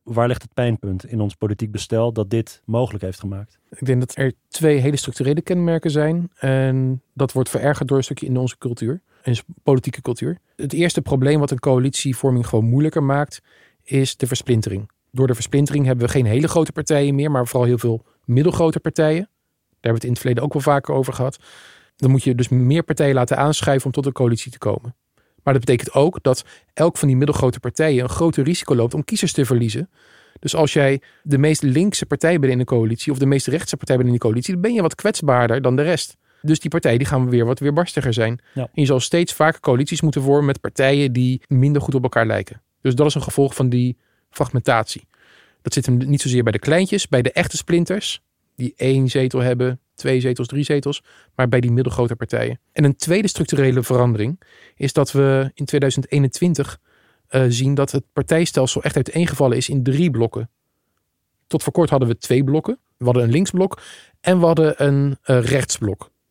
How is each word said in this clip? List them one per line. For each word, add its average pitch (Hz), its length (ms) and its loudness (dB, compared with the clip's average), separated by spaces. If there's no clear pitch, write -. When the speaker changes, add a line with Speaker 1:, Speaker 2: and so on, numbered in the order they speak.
Speaker 1:
Waar 117 240 0
ligt 123 140 -4
het - 120 -20
pijnpunt 107 520 -2
in 113 160 -4
ons 104 140 -4
politiek 107 360 -4
bestel 113 420 -2
dat 107 160 -4
dit 113 360 -4
mogelijk 113 380 -2
heeft 92 160 -8
gemaakt? 98 400 -12
Speaker 2:
Ik - 160 -12
denk 127 140 2
dat 123 160 -6
er 135 180 -2
twee 151 300 2
hele 139 180 0
structurele 135 460 -2
kenmerken 170 500 0
zijn. 160 440 0
En 131 640 0
dat 135 180 -2
wordt 131 180 -2
verergerd 139 380 -2
door 135 100 2
een 131 60 2
stukje - 220 -10
in 127 120 -2
onze 127 200 -4
cultuur, 120 440 -6
in - 60 -4
onze 120 140 -2
politieke 131 380 0
cultuur. 131 360 -6
Het 143 180 -8
eerste 165 280 0
probleem 143 380 2
wat 143 120 0
een 127 80 -6
coalitievorming 127 880 0
gewoon 110 180 0
moeilijker 147 380 0
maakt, 139 380 -2
is 135 340 -2
de 127 100 -4
versplintering. 110 640 -2
Door 131 160 0
de 123 80 0
versplintering 143 500 -2
hebben 127 200 0
we 120 60 -2
geen 131 140 0
hele 123 220 2
grote 160 240 0
partijen 143 440 0
meer, 147 160 0
maar 123 160 0
vooral 123 200 2
heel 123 100 2
veel 113 280 -2
middelgrote 160 540 2
partijen. 160 420 0
Daar 208 80 -10
hebben - 120 -20
we 117 120 0
het 113 100 -4
in 123 60 -4
het 120 100 -2
verleden 123 240 -2
ook 147 100 -4
wel 143 80 -2
vaker 143 320 0
over 135 200 -2
gehad. 127 260 -6
Dan 131 160 2
moet 135 120 4
je 131 120 2
dus 123 140 0
meer 127 340 2
partijen 143 320 0
laten 123 220 0
aanschuiven 143 480 0
om 135 60 -2
tot 135 140 -2
een 139 60 -2
coalitie 120 400 0
te 117 60 -18
komen. 107 380 -6
Maar 139 120 2
dat 123 100 0
betekent 123 280 0
ook 151 300 2
dat 131 220 0
elk 170 240 0
van 151 100 0
die 131 100 4
middelgrote 135 420 0
partijen 131 440 0
een 123 60 -6
groter 160 340 0
risico 147 320 -2
loopt 117 180 0
om 151 100 -2
kiezers 202 280 -4
te 139 140 0
verliezen. 117 440 -2
Dus - 160 -6
als 156 180 2
jij 139 280 2
de 139 140 0
meest 151 240 2
linkse 156 440 0
partij 165 340 0
bent 135 120 2
in 123 60 0
de 127 60 2
coalitie 113 480 0
of 131 80 -4
de 139 60 2
meest 135 220 2
rechtse 147 300 -4
partij - 180 -2
bent 123 120 2
in 120 60 2
de 117 60 2
coalitie, 120 340 -2
dan 175 80 -2
ben 226 120 0
je 226 80 0
wat 160 140 0
kwetsbaarder 123 640 0
dan 127 140 2
de 135 60 2
rest. 160 360 -2
Dus 151 180 2
die 165 100 -8
partijen 139 280 2
die 127 100 0
gaan 127 220 0
weer 120 160 2
wat 120 140 -2
weerbarstiger 143 540 -2
zijn. 117 260 -2
Speaker 1:
Ja. 131 80 -6
Speaker 2:
En 123 120 -8
je 151 120 2
zal 131 140 4
steeds 170 340 0
vaker 156 260 2
coalities 147 420 0
moeten 147 200 0
vormen 143 240 4
met 135 160 -2
partijen 139 520 0
die 127 340 0
minder 143 340 2
goed 143 140 -2
op 127 80 0
elkaar 120 220 2
lijken. 104 360 -4
Dus 127 140 0
dat 147 120 4
is 147 80 0
een 151 60 -4
gevolg 139 340 0
van 127 140 0
die 123 280 0
fragmentatie. - 800 -2
Dat - 120 -6
zit - 120 -2
hem 123 120 2
niet 135 240 0
zozeer 123 220 0
bij 110 80 0
de 104 80 -2
kleintjes, 185 480 0
bij 127 140 2
de 123 100 0
echte - 260 -2
splinters, 175 640 -2
die 123 200 -6
één 135 340 2
zetel 131 300 0
hebben, 127 400 0
twee 131 240 0
zetels, 123 280 -2
drie 139 160 -4
zetels, 143 400 -2
maar 127 140 2
bij 123 100 4
die 123 120 2
middelgrote 120 440 0
partijen. 117 440 -4
En 160 120 0
een 139 120 6
tweede 196 320 0
structurele 135 560 0
verandering 123 560 0
is 139 180 -4
dat 143 180 0
we 135 420 2
in 143 120 -8
tweeduizend 135 460 -2
eenentwintig, 143 680 0
eh, 131 200 2
zien 127 260 0
dat 139 180 0
het 135 120 -2
partijstelsel 147 680 0
echt 143 120 -2
uiteengevallen 143 640 0
is 123 120 -4
in 139 140 -2
drie 143 280 0
blokken. 117 380 -2
Tot - 160 -4
voor 147 100 -6
kort 170 160 2
hadden 131 180 2
we 113 100 -2
twee - 260 0
blokken. 156 360 -2
We 127 80 -4
hadden 123 180 4
een 117 80 2
linksblok 185 500 0
en 180 180 2
we 170 60 4
hadden 156 400 2
een, 139 380 2
eh, 127 160 2
rechtsblok. - 680 -2